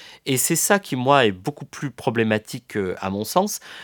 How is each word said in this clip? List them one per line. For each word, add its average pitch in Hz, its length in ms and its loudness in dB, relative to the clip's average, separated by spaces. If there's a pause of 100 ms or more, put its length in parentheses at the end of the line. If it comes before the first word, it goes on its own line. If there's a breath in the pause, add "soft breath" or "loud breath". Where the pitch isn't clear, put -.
(260 loud breath)
Et 131 120 0
c'est 170 180 0
ça 196 240 2
qui, - 160 -8
moi, 131 300 6
est 107 60 4
beaucoup 95 340 -8
plus - 260 -10
problématique, 110 840 -2
euh, 95 220 -4
à 95 100 -4
mon 101 140 -4
sens, 190 360 0 (240 loud breath)